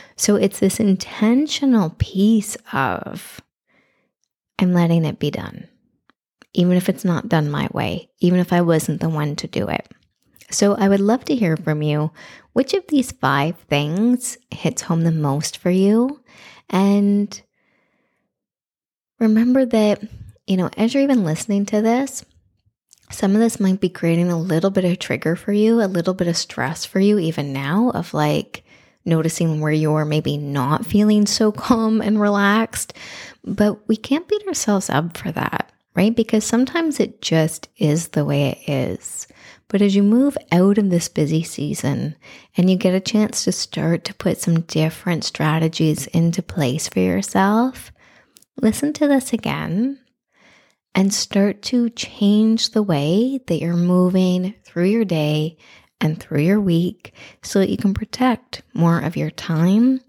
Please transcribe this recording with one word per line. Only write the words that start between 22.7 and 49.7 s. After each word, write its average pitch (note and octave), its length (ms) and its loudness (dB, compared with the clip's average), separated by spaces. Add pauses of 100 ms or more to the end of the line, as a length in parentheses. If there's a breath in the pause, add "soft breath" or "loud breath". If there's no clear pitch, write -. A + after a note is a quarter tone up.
some G3 240 0
of G#3+ 80 4
this A3+ 180 0
might F#3+ 200 2
be F#3 100 0
creating E3+ 420 0
a E3+ 80 -2
little F3 300 0
bit F#3+ 160 0
of F3 140 0
trigger - 360 -4
for G3+ 180 -4
you, A3 280 4
a G3+ 40 2
little F#3+ 280 -2
bit F3+ 140 -2
of E3 100 0
stress - 480 -6
for - 140 -2
you G#3 180 4
even D#3 340 -2
now D3+ 400 0
of, - 220 -6
like, D3+ 500 -2 (420 soft breath)
noticing D#3+ 540 0
where D3+ 120 -2
you're D#3 340 0
maybe D3+ 320 -2
not C#3+ 480 -2
feeling G#3 400 4
so G#3+ 260 0
<laughs> - 0 -
calm A3 500 0
and G#3+ 180 0
relaxed. G#3 760 0 (500 loud breath)
But G#3 440 -2
we A3 80 2
can't D4+ 320 -4
beat G#4 200 -2
ourselves G#3 420 -2
up E3 280 -2
for - 140 -8
that, - 400 -6 (240)
right? G#3+ 200 2
Because A3 300 0
sometimes D4 540 0
it - 220 -2
just - 560 -2
is E3 320 0
the D3 160 -2
way C#3+ 240 0
it - 200 -10
is. - 580 -6 (400 loud breath)
But G3+ 140 0
as G3 140 2
you G3+ 80 4
move B3 340 4 (140)
out F#3+ 260 6
of G3+ 120 2
this E3+ 200 0
busy D#3 340 0
season D3 720 -4 (400 loud breath)
and F3+ 140 4
you F#3 80 4
get F#3 160 0
a F#3+ 60 2
chance - 440 -2
to F#3 80 -2
start - 540 -2
to - 80 -10
put - 260 -4
some E3 220 0
different D#3+ 600 -2
strategies D#3+ 840 0
into E3+ 360 0
place D3 440 -4
for - 120 -4
yourself, G3 920 0 (720 soft breath)
listen A3 320 0
to D4+ 140 0
this C#4 260 2
again G3+ 680 -4 (960 soft breath)